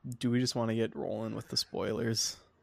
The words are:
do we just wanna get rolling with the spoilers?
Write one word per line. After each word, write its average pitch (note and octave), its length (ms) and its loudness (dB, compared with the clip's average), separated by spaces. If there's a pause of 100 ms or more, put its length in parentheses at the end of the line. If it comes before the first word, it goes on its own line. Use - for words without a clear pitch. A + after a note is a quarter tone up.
(180)
do B2 120 2
we B2 100 4
just B2+ 140 2
wanna A2+ 200 2
get A2+ 220 0
rolling A2 380 -4
with A2+ 140 -8
the - 80 -4
spoilers? - 800 0 (240)